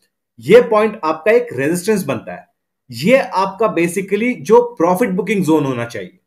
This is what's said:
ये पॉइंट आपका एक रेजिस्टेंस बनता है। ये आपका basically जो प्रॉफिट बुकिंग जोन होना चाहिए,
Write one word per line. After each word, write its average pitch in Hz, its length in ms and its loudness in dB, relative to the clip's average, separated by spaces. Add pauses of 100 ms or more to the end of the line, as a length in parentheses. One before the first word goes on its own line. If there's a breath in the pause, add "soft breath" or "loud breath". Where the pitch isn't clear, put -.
(400)
ये 185 200 6
पॉइंट 214 440 0
आपका 160 280 0
एक 240 200 2
रेजिस्टेंस 175 520 -2
बनता 113 280 -8
है। - 220 -18 (360)
ये 156 260 2
आपका 190 580 -2
basically 196 680 -2
जो 214 200 4
प्रॉफिट 180 500 0
बुकिंग 190 340 -2
जोन 151 200 2
होना 120 200 -4
चाहिए, 98 420 -14